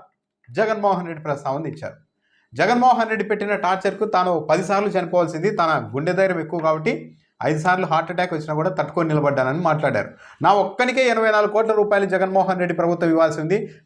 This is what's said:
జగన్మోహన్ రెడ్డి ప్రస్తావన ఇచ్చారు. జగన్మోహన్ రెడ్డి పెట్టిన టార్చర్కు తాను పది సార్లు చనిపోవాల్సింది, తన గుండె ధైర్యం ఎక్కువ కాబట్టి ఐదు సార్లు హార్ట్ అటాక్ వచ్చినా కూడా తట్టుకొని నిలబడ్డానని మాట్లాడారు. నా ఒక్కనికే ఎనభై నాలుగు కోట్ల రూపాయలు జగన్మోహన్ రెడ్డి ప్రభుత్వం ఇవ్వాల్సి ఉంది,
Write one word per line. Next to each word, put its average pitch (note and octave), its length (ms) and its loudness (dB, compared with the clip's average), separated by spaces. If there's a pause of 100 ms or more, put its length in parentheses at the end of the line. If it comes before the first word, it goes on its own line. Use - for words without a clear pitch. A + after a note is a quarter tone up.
(500)
జగన్మోహన్ G3+ 560 -2
రెడ్డి D#3 180 -12
ప్రస్తావన C#3+ 420 -4
ఇచ్చారు. A2+ 280 -10 (600)
జగన్మోహన్ A3+ 540 4
రెడ్డి G#3+ 160 -2
పెట్టిన G#3 320 -2
టార్చర్కు F#3+ 480 -2
తాను F3+ 460 0
పది F3 140 2
సార్లు G3+ 240 0
చనిపోవాల్సింది, F3 600 0
తన D#3+ 440 0
గుండె D#3+ 180 -2
ధైర్యం F#3 280 0
ఎక్కువ E3+ 200 -6
కాబట్టి D#3 560 -2 (280)
ఐదు D3+ 140 0
సార్లు F3+ 280 0
హార్ట్ D#3+ 240 0
అటాక్ F3+ 240 -2
వచ్చినా D#3 200 -6
కూడా E3 160 0
తట్టుకొని D#3+ 380 -2
నిలబడ్డానని C#3+ 520 0
మాట్లాడారు. D3+ 480 0 (340)
నా E3+ 100 4
ఒక్కనికే B3 560 0
ఎనభై A3 220 2
నాలుగు G#3 200 2
కోట్ల A3 220 2
రూపాయలు G#3 340 2
జగన్మోహన్ F#3+ 520 0
రెడ్డి F3 160 -2
ప్రభుత్వం E3+ 360 0
ఇవ్వాల్సి D#3+ 300 2
ఉంది, F#3+ 340 -2 (120)